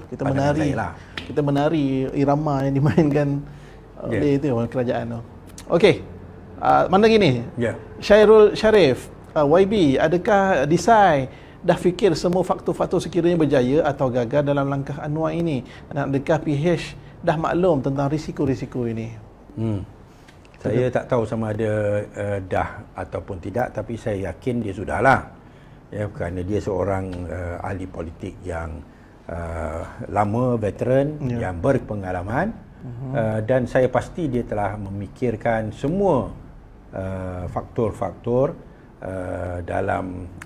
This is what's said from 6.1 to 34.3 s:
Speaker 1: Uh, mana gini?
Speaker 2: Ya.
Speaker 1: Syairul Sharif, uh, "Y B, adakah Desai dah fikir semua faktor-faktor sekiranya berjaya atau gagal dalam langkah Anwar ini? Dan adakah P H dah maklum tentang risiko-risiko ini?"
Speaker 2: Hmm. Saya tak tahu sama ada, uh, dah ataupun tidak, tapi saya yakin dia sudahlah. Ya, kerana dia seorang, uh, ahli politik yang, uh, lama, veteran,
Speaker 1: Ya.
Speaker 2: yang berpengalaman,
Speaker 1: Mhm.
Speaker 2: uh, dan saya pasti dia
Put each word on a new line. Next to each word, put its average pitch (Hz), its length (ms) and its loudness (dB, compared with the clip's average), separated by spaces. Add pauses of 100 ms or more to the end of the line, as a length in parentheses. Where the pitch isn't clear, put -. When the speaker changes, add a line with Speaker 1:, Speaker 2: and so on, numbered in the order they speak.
Speaker 1:
Uh, 135 240 6
mana 196 240 4
gini? 143 320 4 (160)
Speaker 2:
Ya. 113 160 -2 (240)
Speaker 1:
Syairul 214 560 8
Sharif, 202 560 4 (240)
uh, 151 80 4
"Y 175 240 6
B, 208 60 0 (260)
adakah 180 640 4
Desai 165 640 4 (320)
dah 170 160 2
fikir 175 380 2
semua 180 260 2
faktor-faktor 175 640 0
sekiranya 170 340 2
berjaya 143 480 4
atau 139 240 0
gagal 127 380 0
dalam 143 180 2
langkah 139 380 -4
Anwar 156 320 -2
ini? 165 260 0 (300)
Dan 135 180 -4
adakah 139 320 0
P 156 140 -2
H 160 400 0 (260)
dah 165 160 0
maklum 160 460 2
tentang 139 260 0
risiko-risiko 135 800 -4
ini?" 113 260 -6 (460)
Speaker 2:
Hmm. 110 240 -2 (840)
Saya 117 240 2
tak - 240 -2
tahu 113 160 2
sama 113 240 -2
ada, 107 480 0
uh, 101 400 -6
dah 92 400 -4 (160)
ataupun 95 400 -8
tidak, 101 400 -4
tapi 113 240 -8
saya 95 320 -4
yakin 120 320 -4
dia 98 80 -6
sudahlah. 101 560 2 (640)
Ya, 104 160 -4
kerana 90 320 -6
dia 98 160 -2
seorang, 95 560 -2 (160)
uh, 87 320 -8
ahli 92 240 -6
politik 90 560 -12
yang, 82 400 -8 (480)
uh, 82 560 -6 (240)
lama, 107 480 0
veteran, 131 640 0
Speaker 1:
Ya. 120 280 -2
Speaker 2:
yang 87 120 -6
berpengalaman, 107 960 -2 (240)
Speaker 1:
Mhm. 127 320 -10
Speaker 2:
uh, 110 320 -2
dan 123 240 2
saya 127 240 2
pasti 127 320 -4
dia 123 160 0